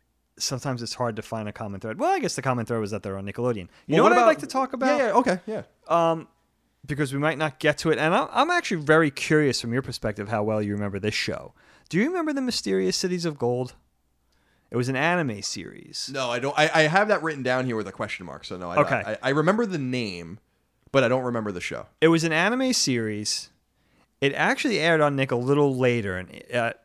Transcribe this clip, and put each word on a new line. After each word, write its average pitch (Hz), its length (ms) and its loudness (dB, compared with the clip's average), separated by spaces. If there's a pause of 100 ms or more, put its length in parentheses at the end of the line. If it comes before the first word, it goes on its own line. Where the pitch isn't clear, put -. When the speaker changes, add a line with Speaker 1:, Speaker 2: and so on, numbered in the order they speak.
(400)
Speaker 1:
sometimes 127 420 -4
it's 113 140 -8
hard 117 220 -2
to 110 40 -6
find 110 260 -6
a 104 40 -6
common 101 280 -10
thread. 113 200 -8
Well, 320 120 2
I 392 60 2
guess 254 180 -4
the 139 60 -6
common 123 240 -2
thread 117 160 -2
was 104 80 -4
that 104 140 -8
they're 98 140 -6
on 98 80 -10
Nickelodeon. 107 420 -4 (180)
You 147 100 -2
Speaker 2:
Well, - 20 8
Speaker 1:
know 214 60 8
Speaker 2:
what - 60 8
Speaker 1:
what - 40 6
I'd - 80 6
Speaker 2:
about 233 60 6
Speaker 1:
like - 120 4
to 277 80 -10
talk 262 260 -2
about? 262 240 2
Speaker 2:
Yeah, 262 100 2
yeah, 196 60 0
okay, 208 320 4
yeah. 214 180 -8 (240)
Speaker 1:
Um, 165 400 2 (580)
because 139 280 -4
we 139 60 -2
might 151 180 0
not 151 220 -4
get 147 200 2
to 165 120 0
it, 123 80 2
and 160 160 2
I'm, 277 160 2
I'm 285 180 2
actually 339 320 -2
very 151 300 4
curious 151 500 2
from 117 100 -6
your 131 120 -2
perspective 110 460 -6
how 110 140 0
well 107 180 0
you 101 120 -2
remember 101 260 -4
this 107 140 -2
show. - 400 -6 (340)
Do 156 100 -2
you 220 100 2
remember 330 260 -2
the 269 80 -2
Mysterious 190 560 0
Cities 180 280 -2
of 156 120 -4
Gold? 123 380 -2 (960)
It 117 40 -10
was 123 140 0
an 135 60 -2
anime 143 480 0
series. - 680 -10
Speaker 2:
No, 135 200 -4
I 120 80 -2
don't. 135 180 -2
I, 156 160 4
I 160 100 6
have 190 260 4
that 190 120 2
written 147 220 -4
down 127 240 0
here 120 80 -2
with 107 120 -4
a 95 40 -10
question 98 340 -8
mark, 73 180 -14
so - 140 -10
no, 90 140 -8
I 85 40 -6
don't. 147 100 6
Speaker 1:
Okay. 107 360 -4
Speaker 2:
I, 127 80 -2
I - 0 -
remember 175 380 2
the 185 100 -6
name, 110 600 -6 (520)
but 135 120 4
I 123 40 4
don't 127 160 2
remember 117 280 -2
the 87 100 -6
show. - 240 -8 (160)
Speaker 1:
It 156 60 8
was 165 160 6
an 165 100 0
anime 240 400 2
series. 107 800 -2 (680)
It 139 140 2
actually 220 460 0
aired 160 200 4
on 147 160 4
Nick 135 160 0
a 135 40 0
little 139 400 2
later, 120 420 0
and, - 260 -12 (100)
uh, 117 200 -2 (100)